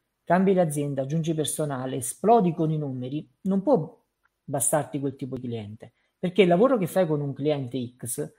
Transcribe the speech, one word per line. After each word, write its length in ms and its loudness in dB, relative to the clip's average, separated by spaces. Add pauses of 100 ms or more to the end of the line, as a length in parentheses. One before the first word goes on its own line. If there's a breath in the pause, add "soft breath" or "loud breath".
(240)
cambi 300 4
l'azienda, 480 0
aggiungi 320 -2
personale, 640 -4
esplodi 560 2
con 180 0
i 60 0
numeri, 500 -6 (140)
non 200 0
può 400 0 (420)
bastarti 560 -2
quel 160 -4
tipo 200 -8
di 120 -8
cliente, 440 -10 (260)
perché 260 2
il 40 8
lavoro 300 4
che 100 -2
fai 180 2
con 160 0
un 120 -4
cliente 640 -4
X 420 -8